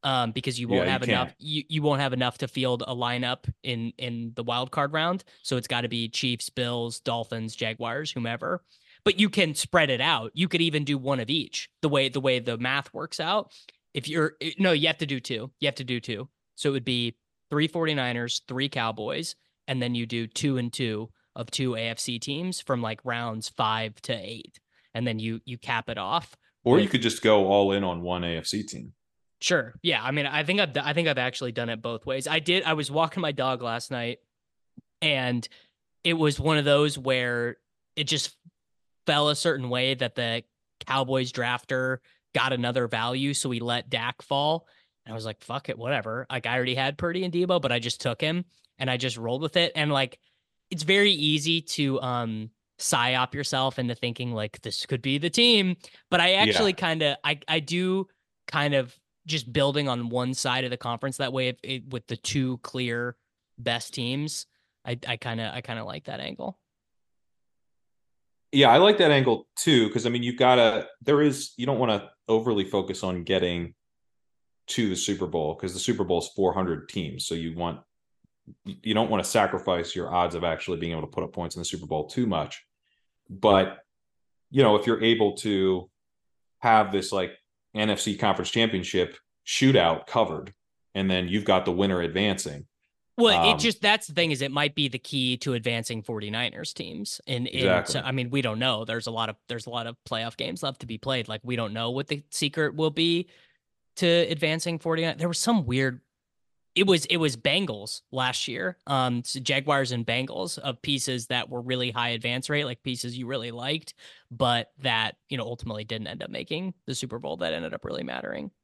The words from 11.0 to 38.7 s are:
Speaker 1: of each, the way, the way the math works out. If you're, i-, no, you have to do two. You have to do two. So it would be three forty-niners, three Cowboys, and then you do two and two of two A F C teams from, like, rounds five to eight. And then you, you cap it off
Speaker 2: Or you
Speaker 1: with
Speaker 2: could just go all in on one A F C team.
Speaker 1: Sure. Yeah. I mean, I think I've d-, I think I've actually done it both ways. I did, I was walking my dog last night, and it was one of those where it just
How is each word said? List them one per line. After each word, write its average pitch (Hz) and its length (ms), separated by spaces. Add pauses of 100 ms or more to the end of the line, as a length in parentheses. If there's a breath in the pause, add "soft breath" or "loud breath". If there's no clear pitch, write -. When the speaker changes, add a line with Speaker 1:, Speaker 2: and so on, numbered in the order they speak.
Speaker 1:
of 110 100
each, - 400 (120)
the 156 80
way, 139 200
the 135 120
way 131 180
the 120 180
math 131 360
works - 260
out. 185 320 (420 soft breath)
If 139 140
you're, 151 340
i-, 156 160
no, 190 140
you 151 160
have 160 120
to 160 60
do 135 140
two. 117 400
You 143 80
have 139 80
to 131 80
do 123 160
two. 113 300 (260)
So - 140
it 139 40
would 127 120
be 120 320 (320)
three 151 180
forty-niners, 131 800
three 131 220
Cowboys, 113 680 (320)
and 131 140
then 123 120
you 117 120
do 117 220
two 135 300
and 120 140
two 113 380 (260)
of 120 160
two 127 240
A 113 140
F 113 100
C 120 180
teams 165 440
from, 123 200
like, 110 220
rounds 117 460
five 110 540
to 131 100
eight. 107 460 (340)
And 117 120
then 110 140
you, 113 260
you 123 120
cap 117 320
it 110 80
off 104 380 (280)
Speaker 2:
Or 127 140
you 202 60
Speaker 1:
with 196 80
Speaker 2:
could 123 100
just 117 200
go 104 260
all 98 260
in 98 100
on 87 180
one 87 220
A 85 140
F 80 100
C 107 160
team. - 300 (480)
Speaker 1:
Sure. 131 420
Yeah. 147 180
I 127 100
mean, 143 140
I 147 180
think 185 180
I've 151 120
d-, 143 100
I 147 100
think 165 140
I've 143 100
actually 127 340
done 117 180
it 113 120
both 117 240
ways. 131 200
I 156 140
did, 175 240
I 160 100
was 147 160
walking 160 320
my 151 120
dog 131 280
last 117 300
night, 120 280 (840)
and 127 460 (560 soft breath)
it 170 100
was 151 260
one 156 180
of 143 80
those 147 320
where 123 600 (380)
it 151 100
just 139 300 (680)